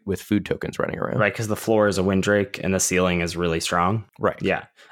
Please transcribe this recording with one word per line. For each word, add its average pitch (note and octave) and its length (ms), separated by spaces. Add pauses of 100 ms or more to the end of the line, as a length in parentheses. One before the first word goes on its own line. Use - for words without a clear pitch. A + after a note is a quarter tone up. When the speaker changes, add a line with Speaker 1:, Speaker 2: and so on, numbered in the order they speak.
Speaker 1:
with F#2+ 160
food G2+ 240
tokens - 320
running - 220
around. - 180
Speaker 2:
Right, G#2 160
'cause A2+ 140
the G#2+ 80
floor G#2+ 320
is F#2+ 100
a F#2+ 40
Windrake G2 600
and F#2+ 100
the F#2+ 60
ceiling F2+ 420
is E2+ 160
really E2+ 220
strong. F2+ 460 (160)
Speaker 1:
Right. G#2 200
Speaker 2:
Yeah. F2 260 (260)